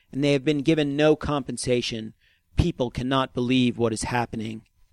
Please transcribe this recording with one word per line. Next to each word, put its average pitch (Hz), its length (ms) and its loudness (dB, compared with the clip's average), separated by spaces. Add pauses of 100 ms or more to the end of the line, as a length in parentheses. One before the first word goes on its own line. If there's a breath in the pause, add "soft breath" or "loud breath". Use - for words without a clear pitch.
(100)
and 135 140 -2
they 143 80 4
have 135 120 0
been 147 180 0
given 147 340 2
no 151 200 6
compensation. 123 960 -4 (420)
People 147 340 0
cannot 131 440 -2
believe 123 420 2
what 113 160 0
is 107 120 -6
happening." 113 580 -4 (300)